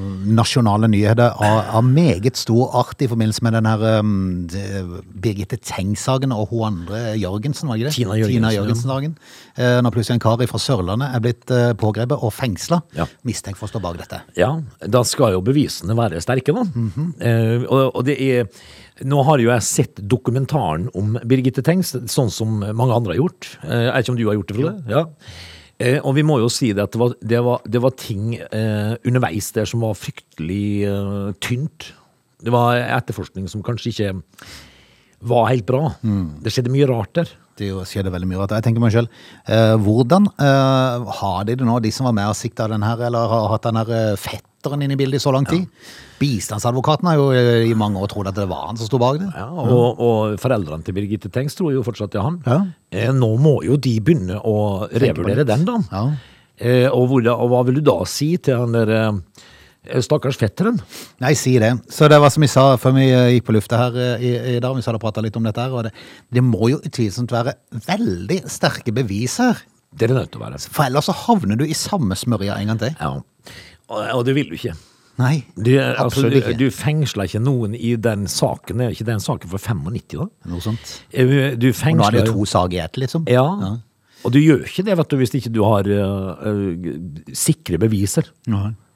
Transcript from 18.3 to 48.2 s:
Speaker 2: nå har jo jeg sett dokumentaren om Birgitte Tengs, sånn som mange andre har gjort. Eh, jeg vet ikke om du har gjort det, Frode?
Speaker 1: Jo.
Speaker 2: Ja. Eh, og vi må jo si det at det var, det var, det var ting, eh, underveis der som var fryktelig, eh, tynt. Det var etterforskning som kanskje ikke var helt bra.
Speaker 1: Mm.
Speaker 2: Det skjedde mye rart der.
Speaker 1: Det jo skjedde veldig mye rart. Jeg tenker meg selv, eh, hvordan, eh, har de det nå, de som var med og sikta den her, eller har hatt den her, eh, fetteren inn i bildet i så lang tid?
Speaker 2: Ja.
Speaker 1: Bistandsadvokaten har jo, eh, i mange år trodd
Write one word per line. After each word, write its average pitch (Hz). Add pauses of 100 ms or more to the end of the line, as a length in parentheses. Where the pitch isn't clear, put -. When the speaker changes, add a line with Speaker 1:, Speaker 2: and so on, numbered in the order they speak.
Speaker 2:
nå 139
har 147
jo 117
jeg 117
sett - (100)
dokumentaren 117
om 107
Birgitte 127
Tengs, 170 (100)
sånn 123
som 110
mange 113
andre 110
har 143
gjort. -
Eh, 120
jeg -
vet 123
ikke -
om -
du 110
har 104
gjort 95
det, 101
Frode? 160
Speaker 1:
Jo. 107
Speaker 2:
Ja. - (760)
Eh, 127
og 139
vi 151
må 151
jo 117
si 117
det 101
at 101
det 113
var, 120
det 117
var, 120
det 120
var 131
ting, 113
eh, 107 (100)
underveis 123
der 107
som 117
var 110
fryktelig, 101
eh, 101
tynt. - (500)
Det 120
var 120
etterforskning 117
som 104
kanskje 117
ikke 101 (1080)
var 113
helt 127
bra. 131 (100)
Speaker 1:
Mm. 90
Speaker 2:
Det 147
skjedde 123
mye 139
rart 117
der. 170 (260)
Speaker 1:
Det 101
jo 95
skjedde 95
veldig 90
mye 92
rart. 98
Jeg 104
tenker 117
meg 113
selv, 117 (400)
eh, 110
hvordan, 120 (120)
eh, 135 (140)
har 98
de 117
det 131
nå, 120
de 110
som -
var 123
med 104
og 107
sikta 113
den 107
her, 113
eller 117
har 110
hatt 107
den 113
her, 113
eh, 110
fetteren -
inn 139
i 135
bildet 135
i 123
så 143
lang 135
tid? 170
Speaker 2:
Ja. -
Speaker 1:
Bistandsadvokaten 123
har 160
jo, 139
eh, 120
i 113
mange 104
år 98
trodd 98